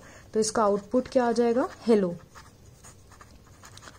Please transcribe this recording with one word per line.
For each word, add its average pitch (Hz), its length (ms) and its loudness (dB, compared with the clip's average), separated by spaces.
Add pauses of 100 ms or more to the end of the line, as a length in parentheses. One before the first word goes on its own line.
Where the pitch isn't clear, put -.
(340)
तो 214 60 2
इसका 220 220 0
आउटपुट 208 460 0
क्या 247 160 0
आ 233 80 0
जाएगा? 240 360 0 (200)
"hello"। 202 240 4 (1900)